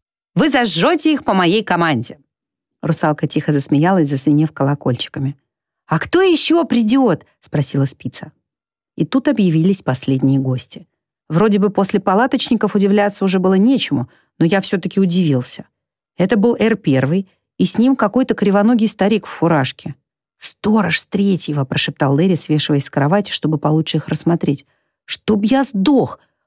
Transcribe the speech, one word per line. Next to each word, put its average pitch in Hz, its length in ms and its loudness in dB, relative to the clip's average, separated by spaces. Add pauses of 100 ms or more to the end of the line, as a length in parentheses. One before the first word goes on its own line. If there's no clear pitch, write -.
(360)
Вы 220 160 2
зажжёте 277 640 2
их 262 100 -4
по 220 100 -2
моей 190 300 2
команде». 165 560 -2 (640)
Русалка 156 460 -2
тихо 151 240 -2
засмеялась, 151 560 2
зазвенев 147 440 0
колокольчиками. 139 880 -4 (480)
«А 156 140 -2
кто - 220 0
ещё 339 440 2
придёт?» 233 600 0 (160)
спросила 143 440 -2
Спица. - 460 -8 (640)
И 165 100 -2
тут 262 220 -2
объявились 190 540 2
последние 135 580 0
гости. 131 480 -6 (420)
Вроде 202 300 2
бы 202 100 2
после 202 300 0
палаточников 214 760 0
удивляться 202 500 2
уже 190 140 0
было 185 160 2
нечему, 196 540 0 (300)
но 160 60 2
я 196 160 2
всё-таки 190 380 -2
удивился. 170 640 0 (520)
Это 185 200 0
был 233 220 2
эр 220 160 2
первый, 147 520 0 (300)
и 180 80 2
с - 120 -2
ним 262 180 4
какой-то 240 380 0
кривоногий 208 540 2
старик 196 380 0
в - 40 -18
фуражке. 156 640 -2 (440)
«Сторож 202 600 0
с - 60 -4
третьего», 175 600 -2
прошептал 143 500 -2
Лэри, 175 200 2
свешиваясь 151 500 0
с - 40 -4
кровати, 160 420 0
чтобы 151 260 -2
получше 156 400 0
их 151 100 -6
рассмотреть. - 580 -2 (400)
«Чтоб - 380 -2
я 269 200 2
сдох! 226 560 0 (280)